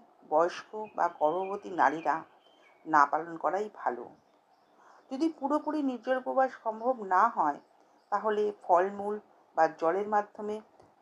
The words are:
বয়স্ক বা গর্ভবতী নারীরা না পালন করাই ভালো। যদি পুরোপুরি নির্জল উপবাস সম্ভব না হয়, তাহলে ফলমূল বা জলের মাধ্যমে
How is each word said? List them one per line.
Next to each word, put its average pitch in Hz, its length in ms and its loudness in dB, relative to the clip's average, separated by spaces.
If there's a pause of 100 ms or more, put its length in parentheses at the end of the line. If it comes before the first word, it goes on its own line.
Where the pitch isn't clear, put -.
(300)
বয়স্ক 165 420 0 (240)
বা 170 120 0
গর্ভবতী 190 600 -2
নারীরা 156 460 0 (720)
না 156 200 6
পালন 165 320 -4
করাই 196 360 -2
ভালো। 120 320 -6 (1040)
যদি 277 180 -2
পুরোপুরি 302 540 -2
নির্জল 254 340 -2
উপবাস 262 340 2 (120)
সম্ভব 226 400 -2
না 185 240 4
হয়, 175 320 0 (500)
তাহলে 208 340 0 (180)
ফলমূল 202 540 2 (400)
বা 160 120 6
জলের 170 400 0
মাধ্যমে 208 540 -2 (400)